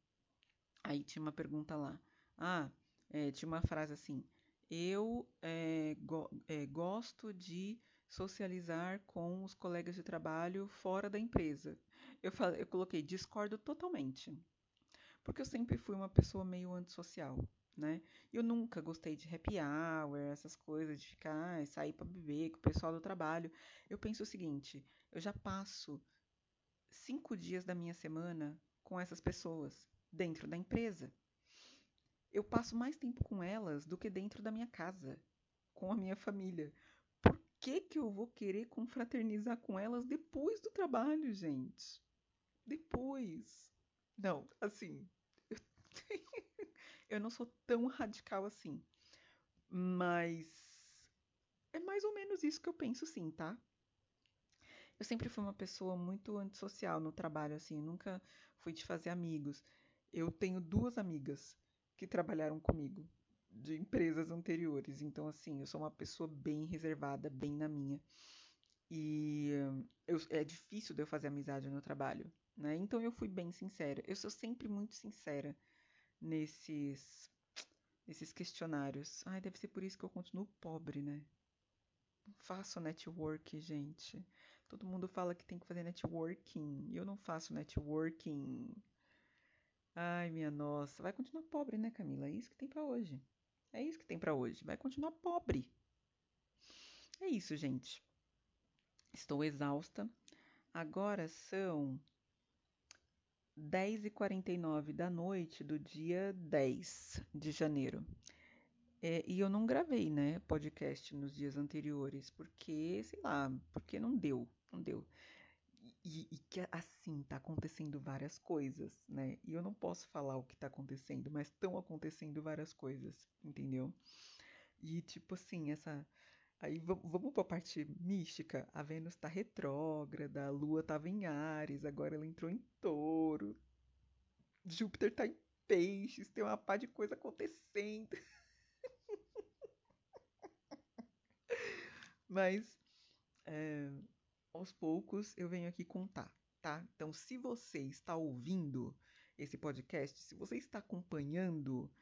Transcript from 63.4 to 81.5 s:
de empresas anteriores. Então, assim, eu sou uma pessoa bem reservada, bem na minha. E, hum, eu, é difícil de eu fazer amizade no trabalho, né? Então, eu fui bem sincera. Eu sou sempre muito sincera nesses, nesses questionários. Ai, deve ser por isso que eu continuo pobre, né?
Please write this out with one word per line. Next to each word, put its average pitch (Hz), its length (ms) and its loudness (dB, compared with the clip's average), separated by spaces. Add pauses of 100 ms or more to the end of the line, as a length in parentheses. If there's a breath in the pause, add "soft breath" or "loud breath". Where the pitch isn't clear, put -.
de 139 260 -4
empresas 165 540 4
anteriores. 165 720 0
Então, 151 260 -4
assim, 151 320 -6
eu 139 60 -6
sou 156 160 -4
uma 151 80 -2
pessoa 156 380 -6
bem 151 360 0
reservada, 151 640 0
bem 139 240 -2
na 151 140 0
minha. 143 320 0 (880 loud breath)
E, 151 600 2 (200)
hum, 135 160 -2 (200)
eu, 170 120 4 (120)
é 156 120 4
difícil 170 520 -6
de 147 80 0
eu 151 40 2
fazer 151 220 0
amizade 139 400 -2
no 139 140 -2
trabalho, 139 500 -2 (240)
né? 151 200 0
Então, 202 240 2
eu 233 120 2
fui 226 160 -2
bem 180 240 -2
sincera. 151 540 -2
Eu 190 100 -2
sou 208 140 -4
sempre 233 380 -6
muito 208 260 -2
sincera 147 600 -4 (640 soft breath)
nesses, 151 1120 -2 (760)
nesses 160 260 -10
questionários. 147 920 -2
Ai, 190 140 -4
deve 185 180 -8
ser 202 100 -8
por - 140 -4
isso 190 160 -6
que - 60 -8
eu 185 60 -4
continuo 185 360 -4 (140)
pobre, 160 420 -4
né? 147 220 -4 (1000)